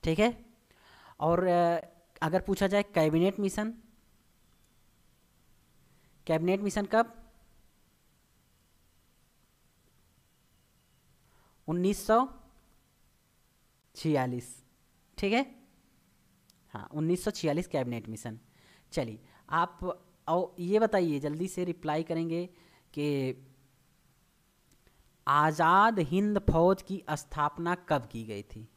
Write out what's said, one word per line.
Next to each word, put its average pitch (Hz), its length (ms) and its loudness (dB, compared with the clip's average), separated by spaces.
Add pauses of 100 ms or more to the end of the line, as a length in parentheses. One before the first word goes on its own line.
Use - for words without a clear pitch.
ठीक 160 160 -2
है, 220 100 4 (920)
और, 170 260 2
अ, 175 400 2 (340)
अगर 160 200 0
पूछा 196 260 0
जाए 202 160 2
कैबिनेट 170 560 2
मिशन, 214 340 -2 (2500)
कैबिनेट 170 320 0
मिशन 202 260 -2
कब? - 460 -2 (4000)
उन्नीस 180 400 0
सौ 233 200 6 (1700)
छियालीस, 131 680 -2 (540)
ठीक 202 160 -2
है? 262 220 -2 (1120)
हाँ, - 240 -16
उन्नीस 160 300 0
सौ 214 80 -2
छियालीस 160 360 -2
कैबिनेट 123 420 -4
मिशन। 113 300 -12 (520)
चलिए, 113 280 -6 (300)
आप 175 520 -4 (280)
औ-, 170 200 0 (100)
ये 185 200 2
बताइए, 190 400 2
जल्दी 151 280 -4
से 185 160 -6
रिप्लाई 165 400 -4
करेंगे 165 420 -4 (480)
कि 147 140 -4 (2250)
आज़ाद 160 720 4
हिंद 190 400 0
फौज 180 420 4
की 190 300 -10
स्थापना 151 640 -4
कब 151 300 -2
की 113 180 -12
गई 104 200 -10
थी? 110 340 -18